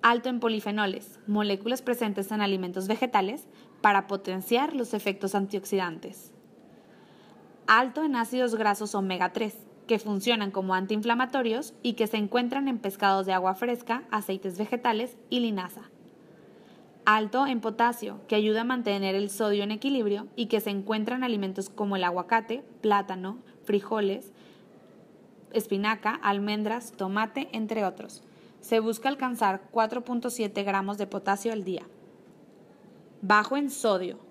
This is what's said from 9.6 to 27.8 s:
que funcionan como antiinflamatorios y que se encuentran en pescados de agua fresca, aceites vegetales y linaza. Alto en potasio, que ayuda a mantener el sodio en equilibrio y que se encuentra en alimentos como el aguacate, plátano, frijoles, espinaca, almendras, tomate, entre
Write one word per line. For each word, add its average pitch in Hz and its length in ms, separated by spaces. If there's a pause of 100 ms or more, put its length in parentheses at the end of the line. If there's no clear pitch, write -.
que 220 120
funcionan 208 520
como 190 220
antiinflamatorios 233 1000 (100)
y 240 100
que 226 140
se 220 100
encuentran 240 500
en 240 120
pescados 196 460
de 190 80
agua 185 220
fresca, 240 540
aceites 196 480
vegetales 233 600 (120)
y 247 120
linaza. 208 400 (1200)
Alto 214 400
en 254 160
potasio, 220 680
que 214 80
ayuda 214 260
a 233 40
mantener 202 500
el 202 140
sodio 208 340
en 208 80
equilibrio 214 640
y 240 120
que 220 140
se 214 80
encuentra 208 460
en 254 80
alimentos 196 460
como 202 260
el 185 80
aguacate, 220 600 (180)
plátano, 196 560 (260)
frijoles, 208 680 (1200)
espinaca, 208 640
almendras, 208 800
tomate, 214 580
entre 220 340